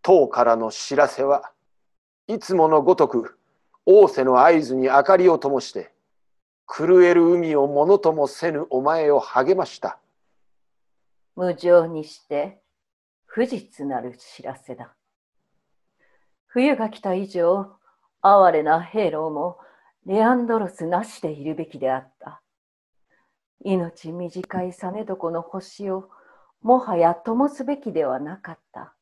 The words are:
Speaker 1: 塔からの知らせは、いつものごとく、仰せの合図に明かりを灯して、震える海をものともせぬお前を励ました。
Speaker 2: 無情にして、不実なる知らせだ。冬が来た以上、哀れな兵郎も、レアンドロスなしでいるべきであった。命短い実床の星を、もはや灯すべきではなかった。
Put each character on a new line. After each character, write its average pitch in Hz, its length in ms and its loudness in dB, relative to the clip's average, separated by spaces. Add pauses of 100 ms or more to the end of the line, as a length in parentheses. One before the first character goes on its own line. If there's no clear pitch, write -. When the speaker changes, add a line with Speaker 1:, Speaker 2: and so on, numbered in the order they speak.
Speaker 1:
塔 170 280 4
か - 160 0
ら 117 120 2
の 113 140 -6
知 - 260 -8
ら 139 120 4
せ 131 160 -6
は、 139 280 -2 (760)
い 214 120 -8
つ - 160 -8
も 160 140 2
の 156 140 2
ご 175 140 2
と 156 100 2
く、 117 320 -6 (480)
仰 196 220 8
せ 131 160 -2
の 131 200 4
合 165 160 6
図 131 160 -6
に 131 100 -2
明 139 180 4
か 190 140 4
り 180 100 6
を 165 100 2
灯 139 220 -2
し - 120 -16
て、 92 200 -12 (720)
震 180 380 4
え 175 100 4
る 170 160 4
海 170 240 0
を 139 120 2
も 143 180 0
の 196 140 4
と 170 140 0
も 151 140 -2
せ 170 240 -6
ぬ 156 200 -6
お 131 100 -2
前 151 300 0
を 139 100 4
励 135 380 0
ま 175 80 -2
し - 120 -20
た。 - 200 -10 (1400)
Speaker 2:
無 180 180 -4
情 175 320 4
に 160 180 -10
し - 220 -20
て、 151 360 -8 (640)
不 240 200 -4
実 190 400 -12
な 131 140 -8
る 123 160 -14
知 - 260 -20
ら 135 140 -14
せ - 180 -20
だ。 117 200 -20 (1500)
冬 262 300 -2
が 220 120 -6
来 220 120 -16
た 190 140 -6
以 190 120 -6
上、 190 500 -4 (460)
哀 196 300 6
れ 156 100 0
な 156 180 0
兵 185 300 -4
郎 156 200 -6
も、 156 280 -8 (480)
レ 196 160 0
ア 233 120 2
ン 240 120 -4
ド 226 120 -2
ロ 202 100 -6
ス 175 180 -12
な 180 180 -4
し - 160 -20
で 160 100 -8
い 147 140 -14
る 156 100 -6
べ 160 120 -10
き 147 120 -20
で 131 140 -4
あ 131 60 -4
っ 131 220 -18
た。 - 220 -20 (1200)
命 175 480 -6
短 180 520 -10
い 180 80 -10
実 185 220 -14 (140)
床 190 220 -8
の 165 100 -8
星 190 500 -14
を、 190 200 -10 (500)
も 240 180 0
は 247 180 -6
や 170 180 2
灯 233 340 -4
す 285 160 -10
べ 277 140 -6
き 226 140 -12
で 156 120 -4
は 131 160 -4
な 151 160 -14
か 175 160 -20
っ 160 60 -20 (140)
た。 - 300 -20